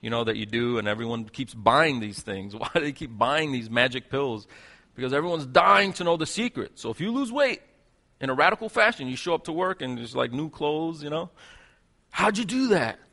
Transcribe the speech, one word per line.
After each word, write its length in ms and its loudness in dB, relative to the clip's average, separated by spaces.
you 80 -8
know, 160 0
that 120 0
you 100 -6
do, 320 0
and 100 -2
everyone 380 -4
keeps 260 -8
buying 480 4
these 220 -8
things. 340 -8
<laughs> 0 -
Why 160 -6
do 80 2
they 120 -2
keep 260 -12
buying 340 2
these 160 -6
magic 400 0
pills? 380 -4
Because 180 -4
everyone's 320 0
dying 500 6
to 100 -6
know 120 2
the 80 -2
secret. 540 -4
So 100 -8
if 140 -6
you 80 -2
lose 200 -2
weight 300 2
in 120 -4
a 40 0
radical 360 2
fashion, 380 2
you 80 -6
show 180 -2
up 100 -4
to 80 -8
work 300 -2
and 160 -6
there's, 180 -8
like, 160 0
new 160 -4
clothes, 540 -4
you 80 -8
know. 180 -4
"How'd 280 2
you 80 -2
do 220 0
that?" 300 2